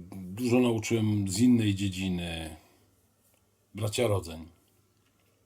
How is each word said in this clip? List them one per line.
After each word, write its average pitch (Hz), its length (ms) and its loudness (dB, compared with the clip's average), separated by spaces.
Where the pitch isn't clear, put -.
dużo 107 480 0
nauczyłem 107 680 2
z 92 100 -4
innej 113 360 6
dziedziny. 90 840 -4
Bracia 107 320 -2
Rodzeń. 82 420 -4